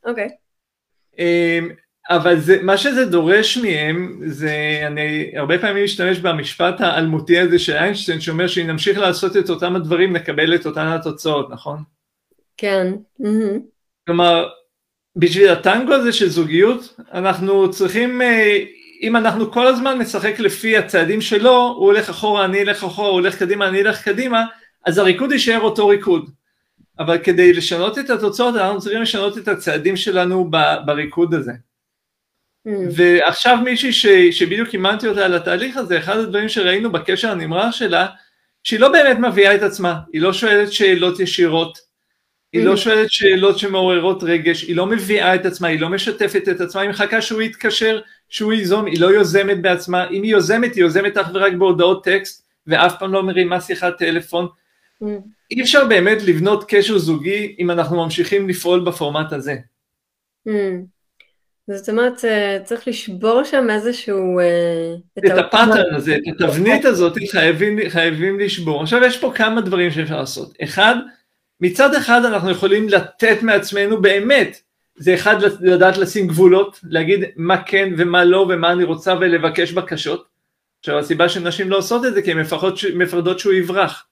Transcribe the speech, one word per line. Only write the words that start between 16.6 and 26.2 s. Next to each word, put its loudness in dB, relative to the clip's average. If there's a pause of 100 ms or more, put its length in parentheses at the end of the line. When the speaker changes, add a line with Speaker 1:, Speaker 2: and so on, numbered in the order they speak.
Speaker 2:
אנחנו 0
צריכים, -2
אה, 2 (440)
אם -2
אנחנו 0
כל 2
הזמן 2
נשחק -4
לפי 0
הצעדים 0
שלו, 2
הוא 2
הולך 4
אחורה, 0
אני 0
אלך -2
אחורה, -4
הוא 2
הולך 0
קדימה, 0
אני 0
אלך 0
קדימה, 0 (420)
אז 0
הריקוד 2
יישאר 0
אותו 0
ריקוד. 0 (680)